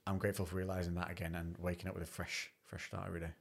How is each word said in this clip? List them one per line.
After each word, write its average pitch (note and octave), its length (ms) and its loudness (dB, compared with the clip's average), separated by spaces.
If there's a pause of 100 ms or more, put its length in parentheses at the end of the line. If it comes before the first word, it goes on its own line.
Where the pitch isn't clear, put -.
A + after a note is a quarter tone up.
I'm F#2+ 120 6
grateful G2 260 4
for F2+ 120 0
realizing F#2 380 2
that F2 160 2
again E2+ 240 -2
and E2+ 220 -2
waking F2+ 320 0
up F#2+ 60 -2
with F2 80 -2
a E2 40 -2
fresh, - 460 -4 (120)
fresh - 240 -8
start F#2+ 180 -4
every E2+ 140 -2
day. E2 200 -2